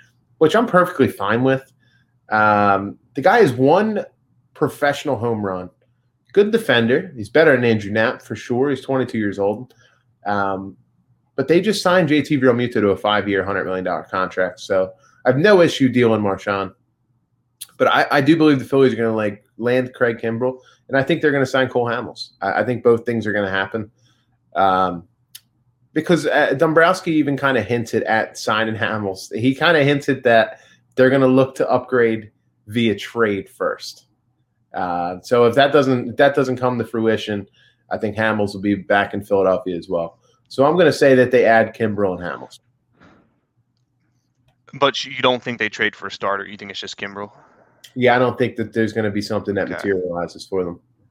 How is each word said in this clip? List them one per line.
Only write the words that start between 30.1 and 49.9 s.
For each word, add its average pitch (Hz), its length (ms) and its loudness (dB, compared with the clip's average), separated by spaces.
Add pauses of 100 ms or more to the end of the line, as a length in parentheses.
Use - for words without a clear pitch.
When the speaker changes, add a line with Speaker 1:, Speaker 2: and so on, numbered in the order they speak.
Speaker 1:
that 113 380 2 (340)
they're 127 140 6
gonna 135 180 2
look 131 280 2
to - 140 -2
upgrade 113 640 0 (360)
via 110 280 0
trade 104 540 -4
first. - 560 -8 (680)
Uh, 90 480 -6
so 120 240 2
if 113 100 2
that 139 180 2
doesn't, 127 380 0
if 101 60 -14
that 139 180 4
doesn't 127 220 0
come 127 220 -2
to 110 60 -4
fruition, 107 600 -2 (460)
I 98 60 -6
think 104 180 -4
Hamels 107 380 -2
will 95 80 -10
be 101 140 0
back 98 380 0
in 101 100 -8
Philadelphia 92 540 0
as 82 100 -12
well. 85 320 -6 (280)
So 131 180 0
I'm 165 120 2
gonna 160 160 4
say 139 220 4
that 127 160 4
they 123 140 4
add 110 300 2
Kimbrel 101 440 -4
and 87 40 -12
Hamels. 64 360 -12 (2250)
Speaker 2:
But 139 260 0
you 131 160 -12
don't 127 200 0
think 120 180 -8
they 107 100 -2
trade 107 260 -4
for 98 120 -14
a 95 40 -10
starter? 98 360 -6
You 101 100 -16
think 101 140 -16
it's 92 80 -14
just - 180 -14
Kimbrel? 101 340 -12 (640)
Speaker 1:
Yeah, 127 200 4
I 123 40 2
don't 123 180 0
think 117 180 -2
that 107 180 -8
there's 110 200 -2
gonna 107 180 -2
be 101 100 -4
something 101 340 -6
that 92 100 -2
Speaker 2:
Okay. 85 80 -10
Speaker 1:
materializes 87 720 -6